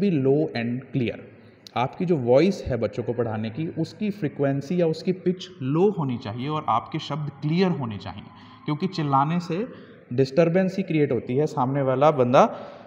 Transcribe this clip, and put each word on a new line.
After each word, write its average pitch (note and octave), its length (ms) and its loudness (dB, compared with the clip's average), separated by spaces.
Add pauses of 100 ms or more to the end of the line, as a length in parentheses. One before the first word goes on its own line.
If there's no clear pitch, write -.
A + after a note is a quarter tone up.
be G3+ 160 2
low C3+ 240 4 (140)
and A#2+ 360 -4
clear। A#2+ 260 -2 (600)
आपकी C3+ 280 -2
जो E3+ 120 2
voice C#3 480 4
है C3 120 -2
बच्चों A2+ 260 -2
को B2 100 -2
पढ़ाने A2+ 360 -2
की, C3+ 200 -6
उसकी F3+ 420 -4
frequency C#3+ 680 -2
या E3 60 2
उसकी D#3+ 240 -2 (100)
pitch F3+ 260 -2 (140)
low D#3 300 2
होनी C3+ 260 -2
चाहिए A#2 320 -8
और D3+ 200 -4
आपके - 320 0
शब्द D3 300 -6 (100)
clear F3 300 2
होने B2+ 260 -4
चाहिए, F#2 260 -12 (420)
क्योंकि D3+ 240 -2
चिल्लाने D3+ 520 0
से E3+ 240 -4 (480)
disturbance E3+ 640 2
ही F#3+ 60 0
create D3+ 280 2
होती A#2+ 240 -2
है, D3 120 2
सामने C#3 360 0
वाला C3 300 4
बंदा C3 320 6 (420)